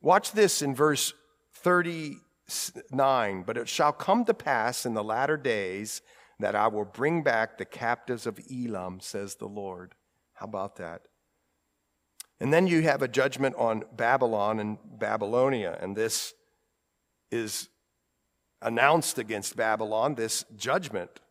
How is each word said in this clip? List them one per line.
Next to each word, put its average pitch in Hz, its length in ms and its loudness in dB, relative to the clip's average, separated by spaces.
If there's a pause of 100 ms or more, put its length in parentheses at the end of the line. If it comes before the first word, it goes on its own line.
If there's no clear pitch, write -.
Watch 185 300 6
this 208 300 4
in 139 140 -2
verse 143 380 2 (400)
thirty-nine. 135 1900 -2
"But 113 140 -4
it 117 120 -6
shall 147 240 2
come 226 320 2
to 226 80 2
pass 123 520 0
in 117 100 -2
the 107 80 -2
latter 127 340 0
days 107 640 -4 (380)
that 101 160 0
I 104 120 4
will 107 180 0
bring 147 360 0
back 113 360 2
the 95 80 -6
captives 120 600 -4
of 113 140 -6 (120)
Elam," 98 480 -6
says 98 360 -10
the 104 120 -12
Lord. 95 460 -12 (400)
How - 120 -16
about 101 320 -8
that? 85 260 -12 (1400)
And 131 120 0
then 170 140 6
you 170 160 4
have 143 220 4
a 131 40 0
judgment 131 500 0
on 113 260 0 (120)
Babylon 113 640 2
and 107 240 -4
Babylonia, 110 960 -2
and 95 160 -6
this 110 380 -4 (1000)
is 113 380 -6 (920)
announced 135 560 2
against 107 400 -6
Babylon, 110 580 0
this 113 300 -4 (100)
judgment. 120 640 -4 (120)